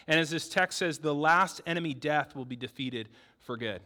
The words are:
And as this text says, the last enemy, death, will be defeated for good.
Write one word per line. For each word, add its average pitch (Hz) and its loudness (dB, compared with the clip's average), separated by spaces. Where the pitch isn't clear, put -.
And 160 6
as 156 0
this 160 -4
text - 2
says, 165 0
the 151 -2
last 165 4
enemy, 170 -4
death, 147 -2
will 131 -8
be 127 -10
defeated 123 -8
for 123 -10
good. 107 -6